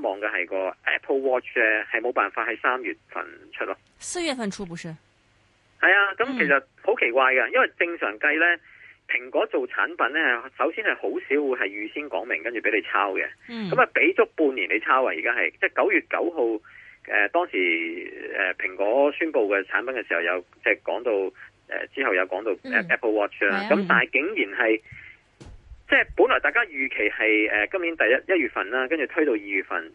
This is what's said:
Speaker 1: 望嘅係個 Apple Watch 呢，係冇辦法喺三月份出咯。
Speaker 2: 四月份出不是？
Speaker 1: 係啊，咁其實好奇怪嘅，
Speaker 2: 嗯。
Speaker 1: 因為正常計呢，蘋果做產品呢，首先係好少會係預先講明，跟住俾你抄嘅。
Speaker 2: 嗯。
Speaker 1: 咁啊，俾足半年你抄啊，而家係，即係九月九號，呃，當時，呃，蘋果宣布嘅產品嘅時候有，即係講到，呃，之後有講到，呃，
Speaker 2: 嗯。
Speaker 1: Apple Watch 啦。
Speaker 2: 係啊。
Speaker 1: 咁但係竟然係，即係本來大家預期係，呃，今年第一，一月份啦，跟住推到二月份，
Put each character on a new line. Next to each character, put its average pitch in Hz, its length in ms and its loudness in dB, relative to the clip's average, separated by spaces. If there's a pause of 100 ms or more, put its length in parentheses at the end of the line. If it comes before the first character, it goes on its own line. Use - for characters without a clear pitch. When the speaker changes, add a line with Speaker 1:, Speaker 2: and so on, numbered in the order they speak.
Speaker 1:
望 101 200 -2
嘅 104 80 -2
係 95 160 -2
個 95 320 -4 (100)
Apple 143 320 0
Watch 127 380 -2
呢， 110 280 2
係 117 160 -2
冇 120 120 -2
辦 104 200 0
法 113 120 -4
喺 113 140 -6
三 127 240 0
月 98 100 -6 (180)
份 85 140 -8 (280)
出 113 120 -6
咯。 95 120 -6 (240)
Speaker 2:
四 - 240 -6
月 285 100 -2
份 226 160 -6
出 196 160 -10
不 170 80 -12
是？ 170 140 -12 (920)
Speaker 1:
係 160 140 4
啊， 202 240 4
咁 233 80 2 (100)
其 214 120 2
實 139 120 4 (220)
好 - 160 0
奇 120 140 0
怪 131 200 6
嘅， 123 160 4
Speaker 2:
嗯。 156 40 -8
Speaker 1:
因 247 80 4
為 - 180 2
正 170 200 0
常 107 200 -4
計 151 220 0
呢， 170 200 2 (480)
蘋 123 220 -2
果 156 180 2
做 135 200 -2
產 101 200 0
品 165 80 -8 (180)
呢， 131 420 0
首 135 160 2
先 220 120 -6
係 156 100 2
好 - 160 -14
少 - 180 -6
會 139 300 2
係 107 100 0
預 104 240 -8
先 147 160 -8
講 98 160 -4
明， 101 180 -4
跟 120 120 -6
住 107 60 -4
俾 110 140 0
你 101 80 4
抄 101 300 0
嘅。 78 140 -2 (220)
Speaker 2:
嗯。 220 220 -8
Speaker 1:
咁 240 120 0
啊， - 100 6
俾 170 220 2
足 220 100 4 (120)
半 139 180 2
年 98 180 -4
你 110 80 2
抄 131 240 2
啊， 98 100 2
而 80 60 -8
家 117 140 0
係， 95 160 0 (100)
即 190 60 0
係 127 160 0
九 185 80 4
月 175 180 4
九 170 220 0
號， 160 120 -2 (720)
呃， 104 160 2
當 175 220 2
時， 85 600 -2 (280)
呃， 92 160 0
蘋 92 200 -6
果 123 380 4
宣 160 180 -2
布 110 220 2
嘅 98 120 2
產 110 200 -2
品 131 100 -6
嘅 110 120 -6
時 92 80 -2
候 85 80 0
有， 90 180 0 (240)
即 117 60 2
係 101 120 2
講 95 200 -4
到， 123 100 2 (560)
呃， 92 200 -8
之 135 180 -6
後 104 80 0
有 90 80 2
講 95 200 -4
到， 110 100 -2 (180)
呃， 110 100 0
Speaker 2:
嗯。 101 80 -6
Speaker 1:
Apple 120 220 0
Watch 104 320 0
啦。 98 160 2
Speaker 2:
係 98 60 -4
啊。 - 60 -6
Speaker 1:
咁 185 180 2
但 131 120 4
係 123 120 0
竟 135 140 0
然 123 320 -4
係， 110 220 2 (1120)
即 285 80 4
係 226 80 2 (100)
本 220 120 6
來 185 120 2
大 147 100 0
家 233 140 2
預 139 240 -6
期 107 220 0
係， 107 400 2
呃， 104 160 0
今 185 160 -4
年 170 120 -2
第 - 100 0
一， 127 280 2
一 180 80 4
月 117 80 0
份 101 220 -4
啦， 131 180 -2
跟 160 100 0
住 135 100 -2
推 156 180 0
到 131 60 2
二 110 40 0
月 101 260 -4
份， 82 320 -6